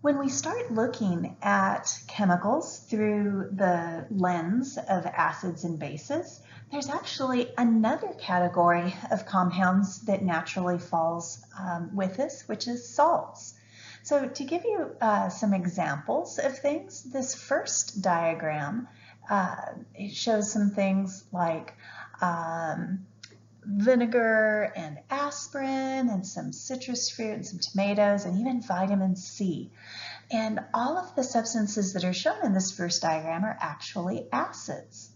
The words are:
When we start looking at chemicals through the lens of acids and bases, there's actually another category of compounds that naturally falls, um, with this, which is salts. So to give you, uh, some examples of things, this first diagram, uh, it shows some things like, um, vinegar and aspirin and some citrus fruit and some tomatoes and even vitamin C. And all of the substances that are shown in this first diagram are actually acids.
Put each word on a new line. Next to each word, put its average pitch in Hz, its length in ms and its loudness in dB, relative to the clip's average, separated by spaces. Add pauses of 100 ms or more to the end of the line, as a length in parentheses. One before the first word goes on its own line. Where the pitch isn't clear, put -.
When 285 160 4
we 277 120 0
start 427 440 -2
looking 202 680 0
at 202 520 2 (140)
chemicals 202 720 2 (100)
through 208 640 0
the 175 580 0
lens 180 680 0
of 180 280 0
acids 165 600 -2
and 165 120 -2
bases, 151 600 -6 (320)
there's 285 160 -6
actually 262 720 -2
another 226 560 4
category 175 800 4 (180)
of 190 140 -2
compounds 185 760 2
that 196 220 0
naturally 180 540 0
falls, 170 680 -2 (160)
um, 175 360 -6
with 190 200 -2
this, - 320 -6
which 214 200 -6
is 240 200 -6
salts. - 680 2 (480)
So 269 260 2
to - 160 -8
give 339 180 -2
you, 415 380 -2
uh, 202 280 4
some 202 240 2
examples 180 840 -2
of 262 220 0
things, 302 520 -2
this 262 220 -4
first - 680 -2
diagram, 165 840 0 (420)
uh, 196 260 0 (400)
it 202 180 -8
shows 214 380 0
some 208 180 4
things 196 640 0
like, 165 400 0 (480)
um, 170 840 -2 (580)
vinegar 220 1080 4
and 151 240 -10 (100)
aspirin 269 1000 -2
and 190 160 -2
some - 280 -8
citrus - 560 -6
fruit 220 240 -4
and - 120 -6
some 175 140 -10
tomatoes 202 680 2
and 180 140 0
even 247 220 0
vitamin 190 540 2
C. - 560 -4 (600)
And 220 280 0 (140)
all 254 240 0
of 359 180 -6
the 262 80 2
substances 220 680 0
that 175 100 -2
are 180 100 2
shown 370 320 0
in 202 80 4
this 190 180 2
first 175 300 -2
diagram 165 420 0
are 220 160 -2
actually 170 720 -6
acids. - 840 -6